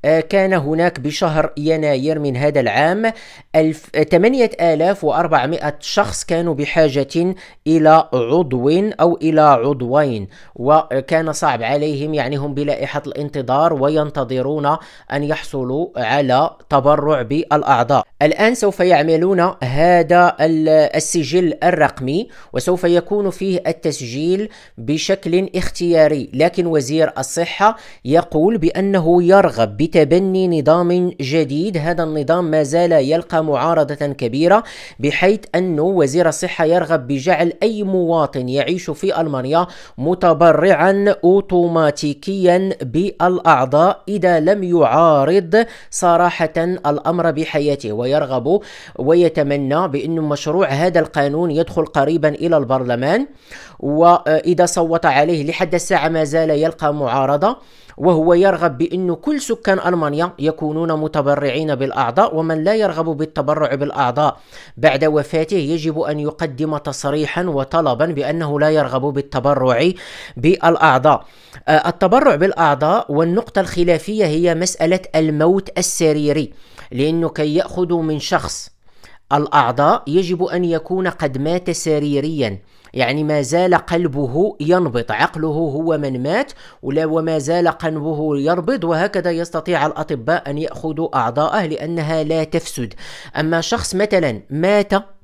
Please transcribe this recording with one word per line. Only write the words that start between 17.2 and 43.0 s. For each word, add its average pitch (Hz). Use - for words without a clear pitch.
بالأعضاء. 131
الآن 208
سوف 202
يعملون 175
هذا 170
ال-، 156
السجل 156
الرقمي، 156
وسوف 180
يكون 175
فيه 185
التسجيل 151
بشكل 175
اختياري، 156
لكن 170
وزير 151
الصحة 202
يقول 165
بأنه 180
يرغب 139
بتبني 175
نظام 175
جديد. 156
هذا 165
النظام 156
ما 156
زال 170
يلقى 160
معارضة 151
كبيرة، 147
بحيث 180
أن 175
وزير 165
الصحة 175
يرغب 160
بجعل 156
أي 214
مواطن 165
يعيش 160
في 180
ألمانيا 151
متبرعًا 175
أوتوماتيكيًا 175
بالأعضاء 160